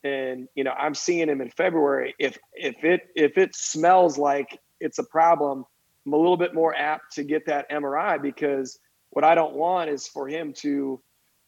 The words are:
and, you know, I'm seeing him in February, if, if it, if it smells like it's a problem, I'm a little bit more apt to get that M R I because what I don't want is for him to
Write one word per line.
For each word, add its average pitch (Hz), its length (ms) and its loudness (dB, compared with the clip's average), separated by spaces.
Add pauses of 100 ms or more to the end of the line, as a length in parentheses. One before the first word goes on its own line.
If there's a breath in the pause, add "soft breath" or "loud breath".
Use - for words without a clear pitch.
and, 131 500 -6
you 135 100 -2
know, 131 80 -2
I'm 143 220 -2
seeing 170 340 -2
him 139 120 0
in 123 100 -8
February, 143 680 0
if, 135 200 -4 (160)
if 139 300 -8
it, 175 300 2
if 147 220 2
it 190 180 4
smells 170 600 4
like 143 420 -2 (220)
it's - 180 -8
a 135 60 -2
problem, 147 600 2 (420)
I'm 143 60 -6
a 151 40 4
little 175 200 4
bit 170 180 -2
more 160 200 2
apt 151 420 -4
to 143 80 -6
get 151 220 -4
that 143 220 -2
M 147 160 -4
R 143 140 -4
I 175 200 0
because 139 600 -4 (320)
what 143 140 0
I 165 100 8
don't 160 200 2
want 165 360 -2
is 143 160 -6
for 139 220 -10
him 156 300 -8
to 139 420 -4 (460)